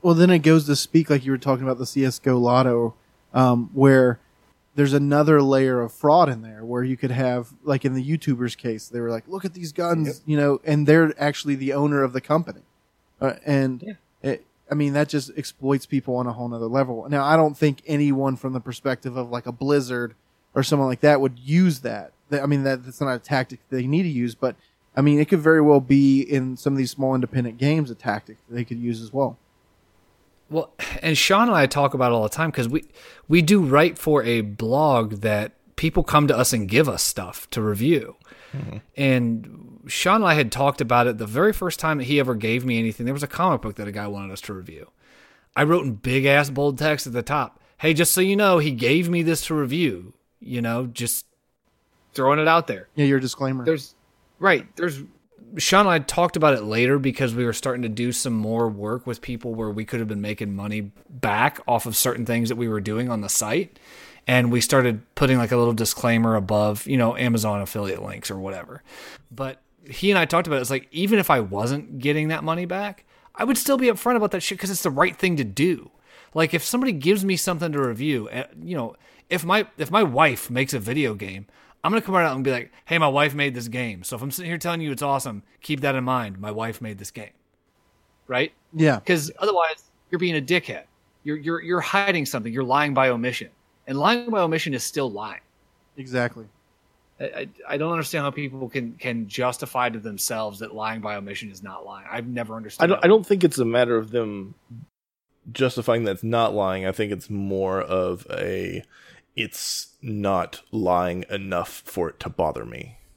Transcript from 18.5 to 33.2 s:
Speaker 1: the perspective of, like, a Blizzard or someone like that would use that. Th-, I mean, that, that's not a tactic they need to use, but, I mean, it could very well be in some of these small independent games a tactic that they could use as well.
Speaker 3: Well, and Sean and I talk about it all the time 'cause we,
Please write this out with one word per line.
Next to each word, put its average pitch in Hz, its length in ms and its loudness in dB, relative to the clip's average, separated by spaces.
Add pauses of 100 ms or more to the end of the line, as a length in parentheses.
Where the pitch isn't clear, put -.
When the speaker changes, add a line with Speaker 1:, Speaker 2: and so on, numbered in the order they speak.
Speaker 1:
the 131 60 -4
perspective 127 580 -6
of, 120 140 -6
like, 120 160 -6
a 123 40 -8
Blizzard 123 640 0 (400)
or 135 80 2
someone 139 260 2
like 127 140 -2
that 147 180 6
would 127 200 -2
use 151 400 4
that. 107 320 -8 (180)
Th-, 143 120 -2
I 139 40 -4
mean, 143 180 2
that, 131 220 0
that's 127 160 -10
not 135 140 -2
a 120 40 -8
tactic 127 400 -2 (100)
they 127 180 -2
need 160 160 2
to 175 60 -2
use, 120 260 -2
but, 127 200 -2 (400)
I 131 60 2
mean, 147 180 6
it 147 80 2
could 180 120 4
very 160 220 6
well 147 200 8
be 139 400 6
in 131 360 -2
some 139 160 -2
of 135 40 0
these 127 140 -2
small 131 240 -2
independent 123 420 -2
games 147 320 0
a 113 60 -12
tactic - 420 -6 (100)
that 117 80 -16
they 120 80 -4
could 117 160 -8
use 120 220 -4
as 110 100 -16
well. 131 260 -2 (1120)
Speaker 3:
Well, 156 220 -4 (300)
and 160 160 0
Sean 214 320 4
and 196 80 4
I 143 80 6
talk 139 280 0
about 127 180 2
it 120 40 2
all 110 80 2
the 107 60 0
time 160 240 -2
'cause 120 160 -2
we, 147 160 -4 (420)